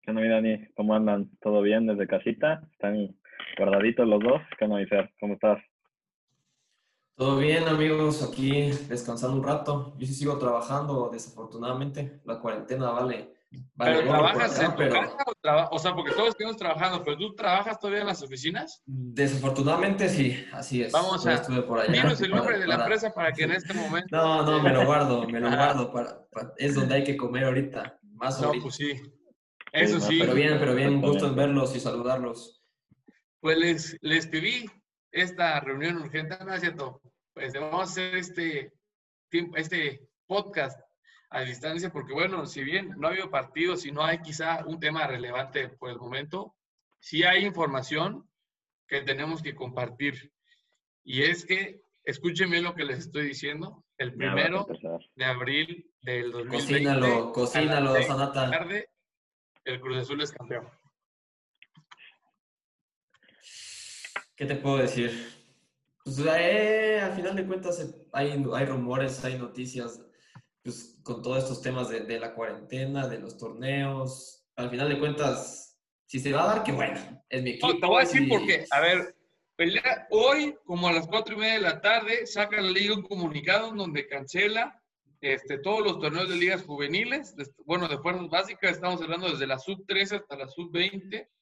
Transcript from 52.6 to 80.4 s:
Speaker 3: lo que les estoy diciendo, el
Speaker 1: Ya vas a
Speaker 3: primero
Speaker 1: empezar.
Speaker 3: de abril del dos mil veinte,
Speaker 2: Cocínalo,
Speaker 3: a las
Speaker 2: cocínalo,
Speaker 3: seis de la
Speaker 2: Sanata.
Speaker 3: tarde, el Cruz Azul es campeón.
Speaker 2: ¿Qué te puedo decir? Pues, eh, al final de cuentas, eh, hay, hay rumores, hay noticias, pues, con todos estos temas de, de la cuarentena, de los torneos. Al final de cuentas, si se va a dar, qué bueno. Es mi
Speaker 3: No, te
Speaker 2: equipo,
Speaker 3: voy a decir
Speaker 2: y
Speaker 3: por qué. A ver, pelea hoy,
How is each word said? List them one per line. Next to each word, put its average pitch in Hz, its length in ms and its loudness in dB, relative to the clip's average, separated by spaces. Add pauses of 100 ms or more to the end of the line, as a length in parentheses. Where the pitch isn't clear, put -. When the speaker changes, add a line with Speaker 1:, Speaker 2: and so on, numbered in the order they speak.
Speaker 3:
lo 170 100 -4
que 160 80 -6
les 135 160 -4
estoy 147 280 -6
diciendo, 143 580 -8 (120)
el 123 140 -4
Speaker 1:
Ya 117 60 -14
vas 131 140 -2
a - 40 -2
Speaker 3:
primero 190 320 0
Speaker 1:
empezar. - 320 -8 (160)
Speaker 3:
de 131 100 -4
abril 139 640 -2 (100)
del 120 320 -4
dos 120 120 -6
mil 123 60 -8
veinte, 135 160 -2
Speaker 2:
Cocínalo, 139 380 4
Speaker 3:
a 123 40 6
las 113 240 0
Speaker 2:
cocínalo, 139 600 2
Speaker 3:
seis 131 140 4
de 139 60 0
la 139 40 0
Speaker 2:
Sanata. 135 340 0
Speaker 3:
tarde, 170 380 -4 (760)
el 127 160 -6
Cruz 127 200 -4
Azul 139 220 -4
es 147 120 -4
campeón. 120 340 -10 (3750)
Speaker 2:
¿Qué 143 100 -4
te 139 100 -2
puedo 139 240 2
decir? 120 320 0 (920)
Pues, 135 140 -6
eh, 208 800 4
al 190 140 -2
final 190 220 -4
de 190 100 -2
cuentas, 185 340 -4
eh, - 320 -10
hay, 143 320 0 (120)
hay 135 100 2
rumores, 131 580 -2
hay 127 140 -4
noticias, 123 640 -10 (600)
pues, - 400 -14
con - 180 -8
todos 131 220 0
estos 135 180 -6
temas 127 280 -4
de, 113 100 -6
de 110 200 -6
la 117 140 -8
cuarentena, 131 720 -6
de 113 120 -8
los 104 180 -14
torneos. 135 1080 -6 (120)
Al 123 160 -6
final 135 180 -2
de 143 80 0
cuentas, 143 840 -4 (280)
si 131 120 -6
se 139 140 -2
va 151 100 4
a 208 120 4
dar, 214 80 -2
qué - 80 -2
bueno. - 580 -4
Es 131 140 -4
mi 123 160 -4
Speaker 3:
No, - 80 2
te - 60 4
Speaker 2:
equipo, - 140 2
Speaker 3:
voy 208 100 6
a - 20 8
decir 269 240 4
Speaker 2:
y 269 60 4
Speaker 3:
por 196 180 6
qué. - 240 2
A 143 80 6
ver, 175 360 2 (400)
pelea 208 540 2
hoy, 285 460 4 (100)